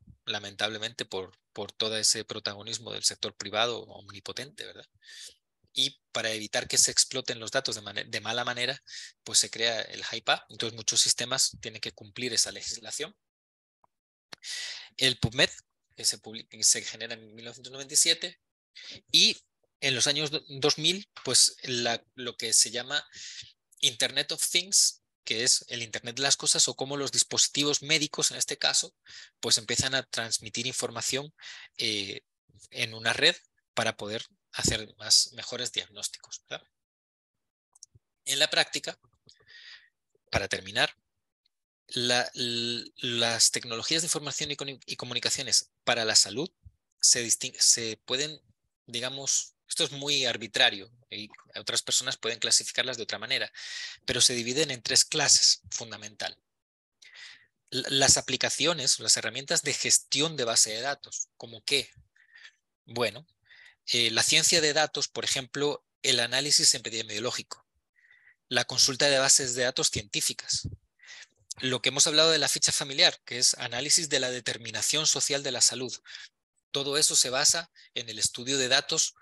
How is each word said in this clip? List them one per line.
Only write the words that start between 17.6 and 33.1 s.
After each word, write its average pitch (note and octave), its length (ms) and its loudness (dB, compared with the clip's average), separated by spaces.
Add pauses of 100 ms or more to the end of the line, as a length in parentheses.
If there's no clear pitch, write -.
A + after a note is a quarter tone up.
noventa C3+ 220 -12
y - 20 2
siete, E3+ 440 2 (720)
y F#3 280 4 (400)
en C3+ 140 0
los A#2+ 140 2
años D3 240 -2
do-, D#3 160 -6
dos C#3+ 280 0
mil, F3+ 320 -2 (160)
pues - 380 4
la, A#2+ 420 -2 (120)
lo B2 200 -10
que A2+ 160 -4
se A2 200 4
llama B2+ 340 -6 (720)
Internet C3+ 540 -2
of D#3 120 -2
Things, - 580 2 (200)
que A2+ 220 -2
es - 240 2
el A#2 160 -6
Internet A#2 320 -8
de C3 60 -4
las C#3 140 2
cosas D#3 300 2
o B2 80 -4
cómo C3+ 220 -6
los C#3 160 -4
dispositivos - 680 2
médicos, D3+ 500 0
en B2 60 -10
este C#3+ 200 -2
caso, D3 340 0 (460)
pues A2+ 180 2
empiezan B2 380 0
a C3 80 0
transmitir A2+ 640 -6
información, B2+ 640 -4 (440)
eh, G#2 460 -4 (480)
en A#2+ 220 -4
una A2+ 200 -2